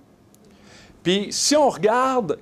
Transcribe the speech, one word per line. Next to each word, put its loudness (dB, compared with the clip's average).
Puis, 0
si 0
on 4
regarde 0